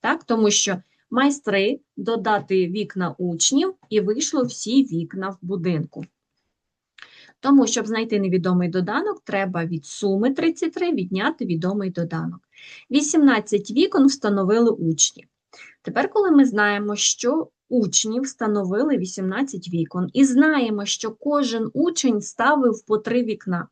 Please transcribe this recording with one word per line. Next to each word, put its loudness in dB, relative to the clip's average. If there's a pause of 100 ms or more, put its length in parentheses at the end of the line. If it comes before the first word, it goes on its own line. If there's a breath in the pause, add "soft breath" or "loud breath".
Так? -2
Тому 2
що -2 (280 loud breath)
майстри, 0 (180)
додати 0
вікна -4
учнів, 0 (160)
і 2
вийшло 0
всі 0
вікна -6
в -12
будинку. -4 (1300 loud breath)
Тому, 6
щоб -2
знайти -2
невідомий 2
доданок, -2
треба -4
від -8
суми 0
тридцять -2
три -2
відняти -2
відомий -2
доданок. -6 (520 loud breath)
Вісімнадцять 2
вікон 4
встановили 2
учні. -2 (540 loud breath)
Тепер, -2
коли 2
ми 8
знаємо, 0
що -2 (200)
учні 0
встановили -2
вісімнадцять -6
вікон, -4
і 4
знаємо, 2
що -6
кожен -2
учень 0
ставив 0
по 0
три -2
вікна. -6